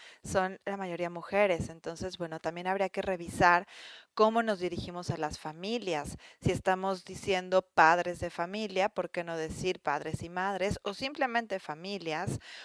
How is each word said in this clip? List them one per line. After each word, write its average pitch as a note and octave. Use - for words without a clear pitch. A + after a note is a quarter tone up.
son F#3+
la G3
mayoría F3
mujeres. F3
Entonces, E3
bueno, D#3+
también F3
habría F#3+
que G3
revisar F3
cómo A3
nos G#3+
dirigimos F3
a E3+
las D#3
familias. F3
Si G3
estamos F#3
diciendo F#3
padres F3
de F3
familia, F#3+
¿por F3
qué F3
no E3
decir D#3+
padres D3+
y E3
madres? F#3
O G3+
simplemente A#3
familias, E3